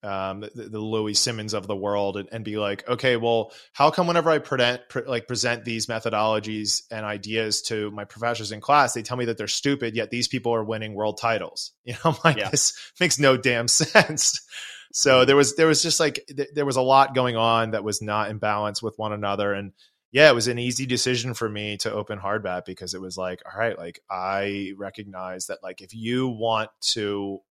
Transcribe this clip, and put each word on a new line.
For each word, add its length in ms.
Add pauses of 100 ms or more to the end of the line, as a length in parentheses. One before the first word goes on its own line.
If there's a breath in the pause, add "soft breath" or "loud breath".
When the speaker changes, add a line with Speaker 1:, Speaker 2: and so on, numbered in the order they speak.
Speaker 1:
um, 380
the, 300
the 100
Louis 340
Simmons 400
of 140
the 80
world, 400
and, 160
and 120
be 120
like, 320
"Okay, 280
well, 360 (200 loud breath)
how 200
come 160
whenever 220
I 80
present, 500
pre-, 160
like, 240
present 360
these 220
methodologies 1040
and 160
ideas 560
to 300
my 120
professors 460
in 100
class, 340
they 80
tell 140
me 100
that 120
they're 80
stupid, 480
yet 160
these 160
people 260
are 120
winning 300
world 240
titles?" 600
<laughs> 60
You 80
know, 180
I'm 140
like, 140
Speaker 2:
Yeah. 100
Speaker 1:
"This 240 (260 loud breath)
makes 220
no 160
damn 320
<laughs> 0
sense." 720 (520 loud breath)
So 260
Speaker 2:
Mm-hmm. 80
Speaker 1:
there 100
was, 180
there 140
was 140
just, 180
like, 240 (100)
th-, 180
there 140
was 100
a 60
lot 320
going 220
on 340
that 140
was 180
not 280
in 80
balance 440
with 160
one 140
another. 400
And 200 (380 soft breath)
yeah, 180
it 60
was 140
an 100
easy 260
decision 480
for 160
me 300
to 140
open 260
Hardbat 480
because 260
it 80
was 160
like, 300
"All 100
right, 220
like, 220 (100)
I 680
recognize 680
that, 160
like, 180
if 140
you 320
want 440 (200)
to 480 (120)